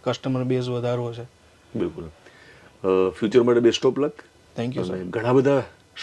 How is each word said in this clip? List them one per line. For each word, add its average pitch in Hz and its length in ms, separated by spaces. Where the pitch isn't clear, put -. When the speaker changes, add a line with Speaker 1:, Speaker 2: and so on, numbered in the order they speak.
Speaker 1:
કસ્ટમર 127 400
બેઝ 127 260
વધારવો 120 440
છે. 117 100
Speaker 2:
બિલકુલ. 87 280
અ, 92 220
ફ્યુચર 117 340
માટે 120 160
best 117 260
of 131 100
luck. 143 160
Speaker 1:
Thank 123 160
you, 92 100
sir. 90 80
Speaker 2:
અને 92 100
ઘણા 113 300
બધા 135 300